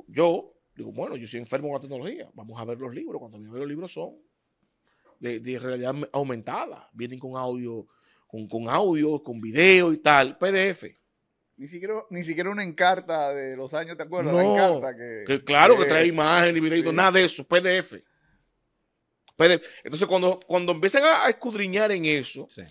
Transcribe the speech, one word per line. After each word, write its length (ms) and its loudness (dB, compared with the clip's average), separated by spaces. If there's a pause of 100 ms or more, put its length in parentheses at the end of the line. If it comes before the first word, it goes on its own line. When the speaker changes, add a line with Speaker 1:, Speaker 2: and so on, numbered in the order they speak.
Speaker 1:
yo 460 0 (200)
digo, 200 -16
"Bueno, 240 -10
yo 100 -16
soy 140 -12
enfermo 260 -8
con 80 -8
la 60 -8
tecnología, 520 -14
vamos 280 -18
a 20 -10
ver 140 -10
los 180 -14
libros". 240 -12
Cuando 200 -18
vienen 200 -16
los 80 -8
libros 240 -12
son 240 -14 (1040)
de, 200 -8
de 180 -8
realidad 380 -6 (160)
aumentada, 840 -8
vienen 240 -12
con 180 -14
audio, 520 -8 (400)
con, 200 -14
con 220 -6
audio, 540 0
con 180 -12
video 500 6
y 60 0
tal, 400 4
P 140 -2
D 180 2
F. 300 -12 (560)
Speaker 2:
Ni 120 -18
siquiera, 440 -10
ni 120 -10
siquiera 280 -6
una 120 -6
encarta 720 0
de 240 -8
los 160 -12
años, 240 -8
¿te 60 -10
acuerdas? 280 -4
La 120 4
Speaker 1:
No, 100 4
Speaker 2:
encarta 420 2
que, 300 -12
Speaker 1:
que 180 -2
claro 320 8
que 100 2
Speaker 2:
que 40 2
Speaker 1:
trae 160 4
imagen 500 4
y 40 2
videito, 320 0
Speaker 2:
Sí. 40 -2
Speaker 1:
nada 180 4
de 120 6
eso, 180 -4
P 180 2
D 180 0
F. 240 -12 (1300)
P 120 4
D 80 8
F. 120 -8 (160)
Entonces, 240 -4
cuando, 380 2
cuando 260 -2
empiezan 320 2
a, 220 4
a 60 4
escudriñar 600 -2
en 140 -2
eso, 420 -4
Speaker 3:
Sí. 240 -20